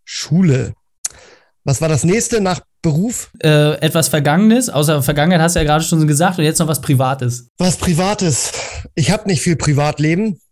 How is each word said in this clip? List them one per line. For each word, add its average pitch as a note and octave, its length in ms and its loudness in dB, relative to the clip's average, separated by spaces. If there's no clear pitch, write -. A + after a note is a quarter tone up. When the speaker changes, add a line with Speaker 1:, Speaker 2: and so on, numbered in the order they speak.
Speaker 1:
Schule. C#3 720 0
Was C#3 160 0
war E3 80 0
das D#3 160 0
nächste A3 380 0
nach F#3 180 -2
Beruf? F3 500 -2
Speaker 2:
Äh, D3+ 380 2
etwas D#3 300 0
Vergangenes. G3+ 600 2
Außer D3+ 320 0
Vergangenheit D3+ 380 2
hast E3 160 2
du E3+ 60 0
ja D#3 40 0
gerade D3+ 200 0
schon D#3+ 200 2
gesagt. E3+ 340 0
Und D#3+ 40 0
jetzt D#3 160 0
noch D#3+ 80 0
was D3 140 -4
Privates. B2+ 760 -2
Speaker 1:
Was F3+ 200 0
Privates. F3+ 760 0
Ich D#3 160 0
hab G#3+ 160 -2
nicht F3 120 0
viel E3+ 160 0
Privatleben. D3+ 840 -2